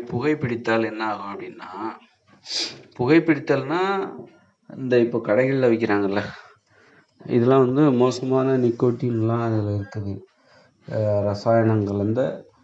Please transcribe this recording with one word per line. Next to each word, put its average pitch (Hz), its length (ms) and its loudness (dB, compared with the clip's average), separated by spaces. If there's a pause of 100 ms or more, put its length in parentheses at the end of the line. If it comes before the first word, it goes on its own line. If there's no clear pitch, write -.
புகைப்பிடித்தால் 120 840 -2
என்ன 110 140 -8
ஆகும் 101 280 -6
அப்படின்னா, 90 380 -14 (1200)
புகைப்பிடித்தல்னா 147 880 2 (920)
இந்த 127 280 -2
இப்போ 117 200 2
கடைகள்ல 127 500 2
விக்கிறாங்கல்ல, 104 520 0 (1000)
இதெல்லாம் 131 440 4
வந்து 127 180 2 (100)
மோசமான 131 680 2
நிக்கோட்டின்லாம் 117 840 0
அதுல 107 280 -2
இருக்குது. 101 420 -6 (720)
அ, 113 100 -6 (240)
ரசாயனம் 110 640 2
கலந்த, 101 340 -2 (440)